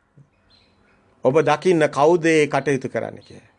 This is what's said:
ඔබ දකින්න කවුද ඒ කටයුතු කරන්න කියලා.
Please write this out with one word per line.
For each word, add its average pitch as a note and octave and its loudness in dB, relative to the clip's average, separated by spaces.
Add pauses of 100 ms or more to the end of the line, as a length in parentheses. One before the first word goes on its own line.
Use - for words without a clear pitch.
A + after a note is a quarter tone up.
(1300)
ඔබ C3 2
දකින්න D3+ 2
කවුද D#3 0
ඒ D#3 2
කටයුතු C#3 -4
කරන්න A2 -8
කියලා. - -20